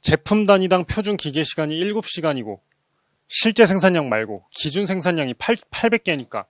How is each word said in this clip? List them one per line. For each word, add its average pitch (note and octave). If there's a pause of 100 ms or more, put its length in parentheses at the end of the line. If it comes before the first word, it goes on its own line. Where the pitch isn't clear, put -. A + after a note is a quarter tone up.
제품 G#3
단위당 F#3
표준 G#3
기계 D3+
시간이 D#3
일곱 G#3
시간이고 C3 (640)
실제 A3+
생산량 F3
말고 G#2+
기준 E3
생산량이 E3
팔, - (160)
팔백 A3+
개니까 B2+